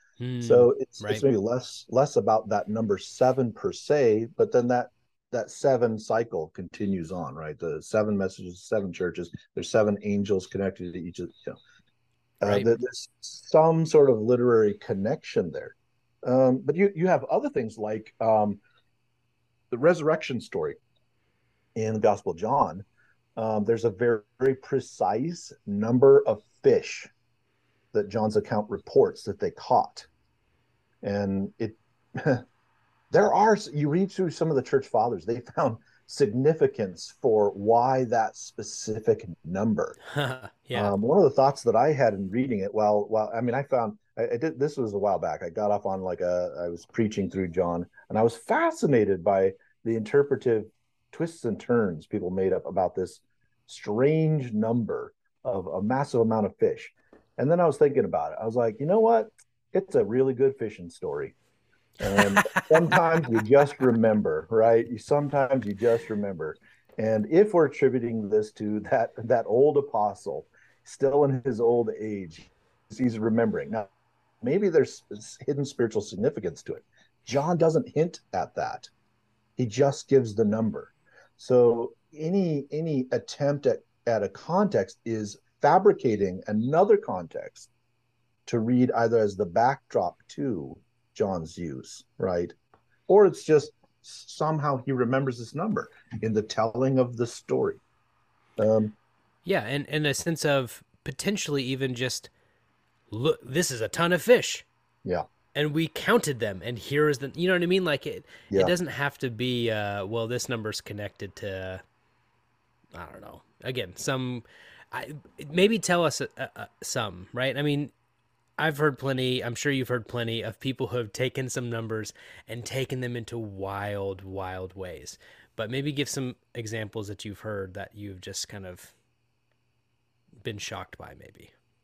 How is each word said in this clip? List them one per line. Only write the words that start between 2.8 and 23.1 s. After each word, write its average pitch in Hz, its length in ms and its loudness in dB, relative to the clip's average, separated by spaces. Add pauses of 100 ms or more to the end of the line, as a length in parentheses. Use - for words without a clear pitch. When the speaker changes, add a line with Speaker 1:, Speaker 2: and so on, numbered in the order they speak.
Speaker 2:
seven 127 540 0
per 120 200 -6
se, 117 640 2
but 110 160 2
then 120 160 2
that, 123 220 0 (420)
that 117 180 -6
seven 117 480 2
cycle 113 560 -4
continues 90 580 -6
on, 76 220 -8
right? 76 240 -10
The 80 240 -6
seven 107 340 0
messages, 95 460 -6
seven 98 300 -4
churches, 87 380 -6 (240)
there's 87 160 -8
seven 104 320 2
angels 101 440 0
connected 92 480 -6
to 90 40 -8
each 85 200 -2
of, 87 100 -6 (180)
you - 60 -8
know, - 60 -16 (840)
uh, 104 160 4
Speaker 1:
Right. - 20 4
Speaker 2:
there, 113 200 4
there's - 280 -8 (120)
some 160 680 4
sort 147 240 8
of 113 100 6
literary 113 540 6
connection 95 800 -4
there. - 240 -12 (500)
Um, 131 380 4
but 147 120 0
you, 196 180 4
you 170 140 0
have 156 160 2
other 269 260 0
things 113 280 -6
like, 107 420 -8
um, 107 400 2 (1080)
the 120 80 -4
resurrection 151 600 2
story 78 360 -6 (960)
in 110 200 -2
the 107 60 -2
Gospel 98 320 2
of 82 60 -8
John. 104 460 0 (520)